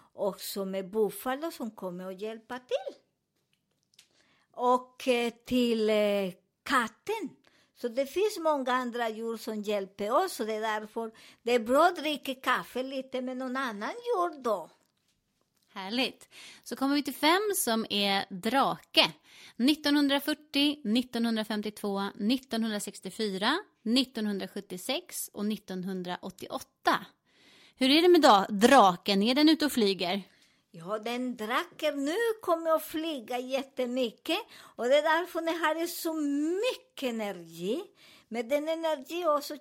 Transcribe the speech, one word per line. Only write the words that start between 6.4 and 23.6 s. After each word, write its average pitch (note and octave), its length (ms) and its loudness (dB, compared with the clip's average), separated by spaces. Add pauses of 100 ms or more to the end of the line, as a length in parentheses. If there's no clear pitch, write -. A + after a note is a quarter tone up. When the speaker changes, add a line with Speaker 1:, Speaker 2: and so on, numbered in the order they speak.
Speaker 1:
katten. C#4 680 -2 (460)
Så A#3+ 120 -8
det B3+ 180 -2
finns G4 320 -2
många D4 340 0
andra A#3+ 360 -2
djur A3+ 280 -6
som A3 260 -8
hjälper G3+ 480 -4
oss, F4 220 2
så A#3 120 -6
det G#3+ 100 -4
är G#3+ 260 -4
därför A3 320 -10 (300)
det A#3 100 0
är B3 60 4
bra B3+ 280 4
att F4+ 100 2
dricka C#4+ 380 -4
kaffe B3+ 480 -2
lite C4 400 -6
med B3+ 140 -8
någon B3+ 200 -6
annan A#3+ 340 -6
djur F4+ 520 -2
då. G3 280 -2 (1040)
Speaker 2:
Härligt. G#3 540 -4 (360)
Så A#3+ 120 -10
kommer C#4 180 0
vi D4 80 2
till C4+ 120 -4
fem F#4+ 420 2
som A3 340 0
är G3+ 400 0
drake. G3 840 0 (440)
Nittonhundrafyrtio, D4 1300 2
nittonhundrafemtiotvå, G#3+ 1300 -2
nittonhundrasextiofyra, A3 1400 -2 (240)